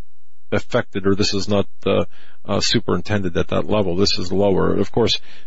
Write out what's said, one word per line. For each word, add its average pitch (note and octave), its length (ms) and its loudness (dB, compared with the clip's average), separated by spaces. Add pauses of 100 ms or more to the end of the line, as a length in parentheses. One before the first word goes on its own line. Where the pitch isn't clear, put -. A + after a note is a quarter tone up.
(520)
affected, G#2 540 0
or G2 80 4
this G2+ 220 2
is F#2+ 120 0
not, G2+ 200 2 (180)
uh, G2 200 2 (400)
uh, G2+ 140 0
superintended F#2+ 760 0
at - 120 0
that F#2+ 180 0
level. G2 280 0
This G2 220 2
is F2+ 140 -2
lower. F#2 440 2
Of G2 160 0
course, A2+ 280 2 (280)